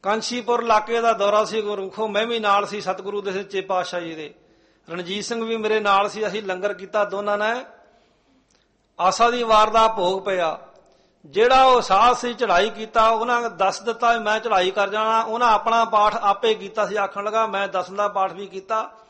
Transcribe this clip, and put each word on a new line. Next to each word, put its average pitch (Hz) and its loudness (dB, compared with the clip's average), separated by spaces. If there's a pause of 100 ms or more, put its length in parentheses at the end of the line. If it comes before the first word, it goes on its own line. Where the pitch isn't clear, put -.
ਕਾਂਸ਼ੀਪੁਰ 233 -2
ਇਲਾਕੇ 233 0
ਦਾ 233 2
ਦੌਰਾ 202 2
ਸੀ 220 -4
ਗੁਰਮੁਖੋ, 208 -6
ਮੈਂ 214 -2
ਵੀ 233 -4
ਨਾਲ 202 2
ਸੀ 202 -10
ਸਤਿਗੁਰੂ 190 -6
ਦੇ 190 -6
ਸੱਚੇ 196 -6
ਪਾਤਸ਼ਾਹ 180 -4
ਜੀ 165 -12
ਦੇ। 156 -14 (560)
ਰਣਜੀਤ 180 -8
ਸਿੰਘ 226 -6
ਵੀ 226 -4
ਮੇਰੇ 214 0
ਨਾਲ 202 2
ਸੀ, 214 -6
ਅਸੀਂ 208 -6
ਲੰਗਰ 190 -4
ਕੀਤਾ 196 -2
ਦੋਨਾਂ 202 -4
ਨੇ। 226 -4 (1300)
ਆਸਾ 190 4
ਦੀ 240 -2
ਵਾਰ 220 6
ਦਾ 220 4
ਭੋਗ 190 0
ਪਿਆ। 175 -2 (680)
ਜਿਹੜਾ 240 4
ਉਹ 254 6
ਸਾਧ 226 4
ਸੀ 240 -6
ਚੜ੍ਹਾਈ 208 2
ਕੀਤਾ, 220 2
ਉਹਨਾਂ 233 0
ਦੱਸ 190 -2
ਦਿੱਤਾ 233 0
ਮੈਂ 214 0
ਚੜ੍ਹਾਈ 190 2
ਕਰ 196 0
ਜਾਣਾ। 220 0
ਉਹਨਾਂ 226 0
ਆਪਣਾ 226 2
ਪਾਠ 214 2
ਆਪੇ 214 0
ਕੀਤਾ 196 -4
ਸੀ। 190 -6
ਆਖਣ 196 -4
ਲੱਗਾ, 214 0
"ਮੈਂ 196 -4
ਦਸਮ 185 -6
ਦਾ 208 0
ਪਾਠ 190 -2
ਵੀ 190 -12
ਕੀਤਾ, 202 -6 (180)